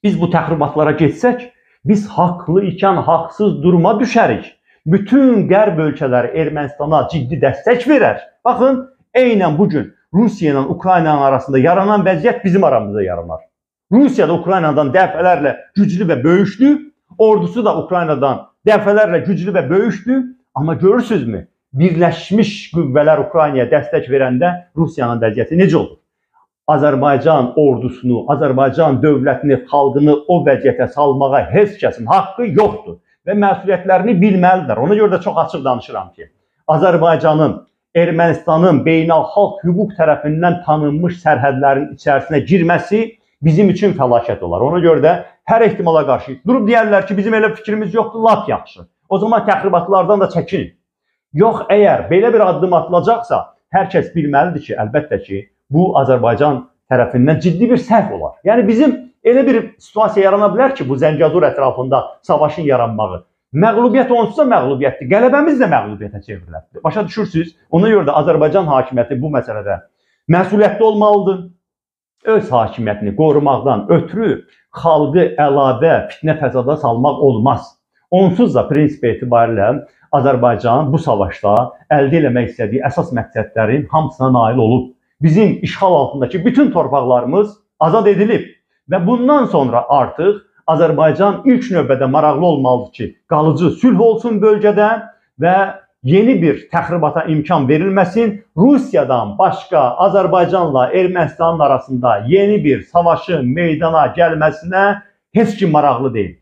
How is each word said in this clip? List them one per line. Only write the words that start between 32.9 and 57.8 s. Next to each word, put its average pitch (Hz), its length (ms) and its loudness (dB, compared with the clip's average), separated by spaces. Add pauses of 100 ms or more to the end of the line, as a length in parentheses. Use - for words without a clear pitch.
və 202 100 -2
məsuliyyətlərini 190 840 0
bilməlidirlər. 180 600 2
Ona 180 160 0
görə 202 200 2
də 170 80 -2
çox 165 200 -4
açıq 143 200 -10
danışıram 113 480 -6
ki, - 180 -20 (380)
Azərbaycanın, 156 920 2 (360)
Ermənistanın 165 880 2
beynəlxalq 160 800 0
hüquq 185 320 -2
tərəfindən 160 680 0
tanınmış 151 580 -2
sərhədlərin 139 720 0
içərisinə 139 500 -2
girməsi 170 560 0 (420)
bizim 165 300 4
üçün 202 240 0
fəlakət 120 480 0
olar. 87 160 -4
Ona 156 240 0
görə 156 180 4
də 165 120 4 (340)
hər 226 160 4
ehtimala 165 420 0
qarşı 131 300 -4 (100)
durub 226 220 0
deyərlər 208 400 2
ki, 202 80 -4
bizim 214 180 -2
elə 214 220 0
fikrimiz 208 380 -6
yoxdur, 226 260 -4
lap 233 280 0
yaxşı. 98 360 -8 (240)
O 190 100 -2
zaman 214 300 0
təxribatlardan 185 720 0
da 185 140 0
çəkinin. 151 400 -6 (600)
Yox, 214 380 0
əgər 196 360 2
belə 208 240 2
bir 214 120 4
addım 175 320 0
atılacaqsa, 160 640 0 (320)
hər 190 200 0
kəs 170 220 -2
bilməlidir 147 520 -2
ki, 107 100 -8
əlbəttə 110 480 -4
ki, 98 160 -8 (300)
bu 170 200 2 (100)
Azərbaycan 127 640 0 (300)
tərəfindən 127 480 2
ciddi 185 320 0
bir 233 80 2